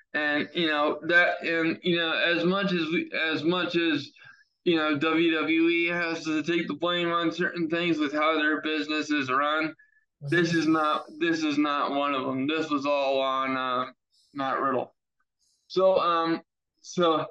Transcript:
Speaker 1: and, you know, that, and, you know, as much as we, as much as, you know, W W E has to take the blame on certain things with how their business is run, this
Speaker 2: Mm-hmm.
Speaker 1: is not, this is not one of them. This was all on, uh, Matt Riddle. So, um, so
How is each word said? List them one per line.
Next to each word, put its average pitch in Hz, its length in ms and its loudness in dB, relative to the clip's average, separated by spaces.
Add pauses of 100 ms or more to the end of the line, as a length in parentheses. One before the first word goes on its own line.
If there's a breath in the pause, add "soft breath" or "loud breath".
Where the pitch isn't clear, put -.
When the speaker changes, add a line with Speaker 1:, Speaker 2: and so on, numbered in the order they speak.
(140)
Speaker 1:
and, 147 400 0
you 165 140 0
know, 151 360 0
that, 170 380 4
and, 165 400 0
you 170 140 2
know, 165 160 0
as 165 320 2
much 185 280 0
as 165 160 0
we, 165 240 -2
as 151 300 -2
much 170 340 -2
as, 160 340 0 (540 loud breath)
you 175 120 2
know, 156 220 0
W 160 360 2
W 160 360 2
E 170 160 2
has 170 380 -2
to 156 180 -2
take 170 260 -2
the 147 60 -6
blame 170 360 -2
on 170 220 0
certain 170 380 -4
things 165 280 0
with 147 140 -2
how 151 260 0
their 151 220 0
business 151 500 -4
is 139 200 -2
run, 147 440 0 (460 soft breath)
this 165 300 2
Speaker 2:
Mm-hmm. 170 80 0
Speaker 1:
is 156 100 0
not, 156 360 2 (140)
this 160 240 0
is 151 140 0
not 143 360 0
one 143 220 0
of 131 120 -2
them. 131 200 -2
This 156 220 -2
was 143 160 -2
all 139 380 2
on, 131 340 0
uh, 127 300 -2 (480)
Matt 135 260 -2
Riddle. 131 340 -2 (720)
So, 190 300 4
um, 165 440 2 (420)
so 165 460 2